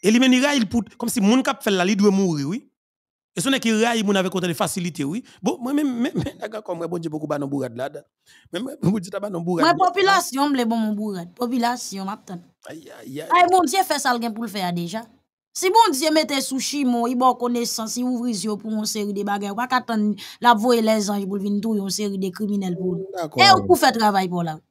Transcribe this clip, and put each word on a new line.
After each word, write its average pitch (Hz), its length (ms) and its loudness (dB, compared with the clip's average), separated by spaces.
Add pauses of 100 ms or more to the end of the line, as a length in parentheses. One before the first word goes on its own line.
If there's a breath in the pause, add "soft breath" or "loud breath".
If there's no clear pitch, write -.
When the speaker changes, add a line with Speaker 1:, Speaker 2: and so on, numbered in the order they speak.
Speaker 1:
E 196 100 4
li 240 100 6
menm, 262 120 6
li 254 80 4
rayi 277 280 2
pou, 233 120 0 (160)
kòm 240 120 -6
si 226 120 -2
moun 233 240 4
k - 80 0
ap - 120 -10
fè 208 80 2
la, 180 120 2
li 208 120 2
dwe 202 160 6
mouri, 165 360 0
wi. 220 120 -6 (760)
E 175 80 -4
se 269 80 0
nè 262 80 2
ki 226 140 0 (100)
rayi 233 220 0
moun 202 120 2
avèk 185 200 0
otan 180 120 -2
de 160 80 -4
fasilite, 170 480 -4
wi. 185 160 -6 (220 soft breath)
Bon, 285 180 0
mwen 269 160 -2
menm, 285 160 0 (120)
men, - 120 -2
men, - 240 -4
nèg 220 240 -10
kòm 170 160 -8
mwen, 170 80 -6
bon 175 140 -6
Dye, 160 100 -6
poko 151 160 -8
ba 147 120 -2
nan 139 100 -6
bourrade 123 260 -6
la, 135 160 -8
dan. 143 120 -16 (480 soft breath)
Men 208 120 -6
mwen, 285 160 -12
bon 202 160 2
Dye, 185 160 -8
ta 196 80 -8
ba 208 80 -8
nan 170 160 -6
bourrade 175 220 0
Speaker 2:
Mwen, 349 60 4
Speaker 1:
la, - 40 0
dan. 359 160 2
Speaker 2:
popilasyon, 349 640 2
vle 240 100 0
bon 226 160 0
moun 214 160 -2
bourrade. 190 400 -8
Popilasyon, 233 720 -4
m 208 60 -6
ap - 100 -20
tann. 175 160 -14 (280)
Speaker 1:
Ayi, - 200 -18 (120)
ayi, 139 200 -12
ayi. - 80 -12
Speaker 2:
Ay, 349 220 6
bon 359 180 4
Dye 381 160 0
fè 294 160 -2
sa 254 140 2
l 233 80 -4
gen 233 100 -4
pou 226 140 -8
l 185 40 -10
fè 190 140 -4 (100)
deja. 175 280 -6 (520)
Si 370 160 0
Bondye 339 400 4
mete 311 320 2
sou 262 160 -4
chimon, 247 480 0
i 254 80 -2
bon 254 240 6
konesans, 240 560 -2
i 247 80 -4
ouvri 247 320 -2
zye 208 240 -2
pou 220 140 -6
yon 214 160 -2
seri 208 260 -4
de 202 80 -4
bagay, 202 300 -4
ou - 20 -8
pa 247 160 -4
ka 254 160 2
tann 208 220 0 (340 loud breath)
la 240 160 8
voye 240 240 4
lèzanj 208 460 0
pou 202 100 -4
vin 202 240 -2
tou 220 160 0
yon 196 160 -4
seri 202 240 -4
de 190 160 -2
kriminèl 196 400 -2
pou 180 220 -2
nou. - 180 -8
Speaker 1:
Dakò 165 240 -4
Speaker 2:
E 202 140 8
ou - 80 4
Speaker 1:
avè. 196 80 -8
Speaker 2:
pou 339 100 6
fè 262 160 4
travay 196 320 2
pou 175 160 -4
la. 156 140 -6 (120)